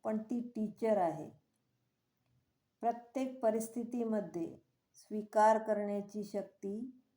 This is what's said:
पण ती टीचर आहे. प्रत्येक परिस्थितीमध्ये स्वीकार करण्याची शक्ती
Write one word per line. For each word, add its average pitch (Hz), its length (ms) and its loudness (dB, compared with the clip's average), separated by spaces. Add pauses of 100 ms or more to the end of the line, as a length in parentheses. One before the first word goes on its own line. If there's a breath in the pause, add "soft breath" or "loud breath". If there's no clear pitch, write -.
पण 220 140 0
ती 240 360 -4
टीचर 214 440 0
आहे. 156 320 0 (1500)
प्रत्येक 254 600 -2
परिस्थितीमध्ये 220 1160 -2 (360)
स्वीकार 214 640 4
करण्याची 208 680 -2
शक्ती 208 800 -8 (140)